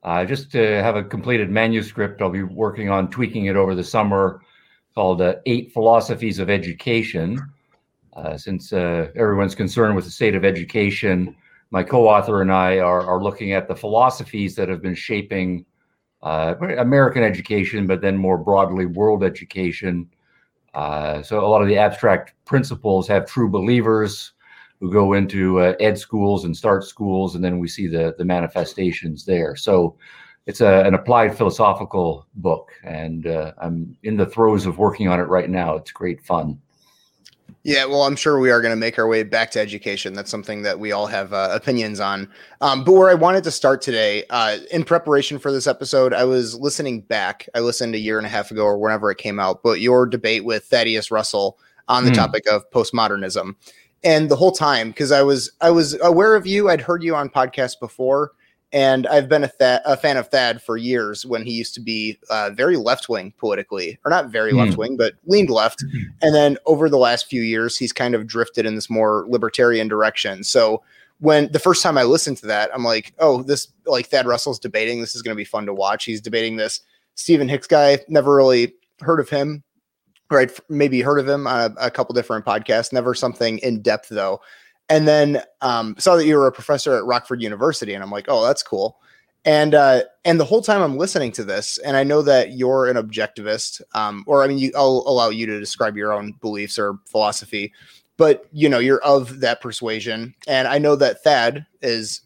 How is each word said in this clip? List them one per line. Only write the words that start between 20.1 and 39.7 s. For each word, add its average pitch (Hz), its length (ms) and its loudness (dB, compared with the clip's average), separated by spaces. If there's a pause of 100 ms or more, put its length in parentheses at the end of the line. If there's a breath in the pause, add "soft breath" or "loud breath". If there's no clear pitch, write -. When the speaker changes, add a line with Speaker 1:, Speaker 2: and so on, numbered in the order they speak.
Speaker 1:
Uh, 76 480 -6
so 104 200 -2
a 101 40 0
lot 107 160 4
of 101 40 2
the 104 100 4
abstract 101 560 2 (120)
principles 107 600 -2
have 101 180 0
true 113 240 -2
believers 107 840 0 (460 soft breath)
who 90 120 -6
go 101 220 4
into, 95 460 2
uh, 90 200 4
ed 107 180 2
schools 101 480 -2
and 82 100 -4
start 98 280 0
schools, 95 500 -4
and 90 100 -6
then 90 140 -2
we 87 100 -6
see 95 200 -8
the, 82 320 -2
the 87 60 -4
manifestations 87 1000 -4
there. 82 300 -2
So 90 400 0 (500 loud breath)
it's 101 160 -4
a, 98 240 6
an 98 80 4
applied 113 420 2
philosophical 95 1000 -2
book, 82 360 -4 (120)
and, 82 420 -10
uh, 80 340 -6
I'm 85 440 -8
in 107 120 -4
the 98 120 0
throes 107 400 2
of 82 100 -6
working 101 300 0
on 90 120 2
it 90 40 0
right 87 260 0
now. 87 260 -2
It's - 160 -12
great 90 320 -8
fun. 78 380 -4 (1040 soft breath)
Speaker 2:
Yeah, 139 220 0
well, 139 200 2
I'm 139 100 0
sure 147 240 0
we 131 100 4
are 120 100 6
gonna 113 160 0
make 113 220 -4
our 113 100 2
way 113 140 0
back 113 300 -2
to - 80 -4
education. 101 540 -6